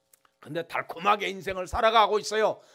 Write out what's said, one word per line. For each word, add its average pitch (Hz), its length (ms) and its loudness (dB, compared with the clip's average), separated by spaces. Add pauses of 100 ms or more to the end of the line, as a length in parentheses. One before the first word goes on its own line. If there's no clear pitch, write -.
(400)
근데 165 260 -8
달콤하게 190 600 -2
인생을 190 380 -8
살아가고 220 520 4
있어요. 208 420 0 (140)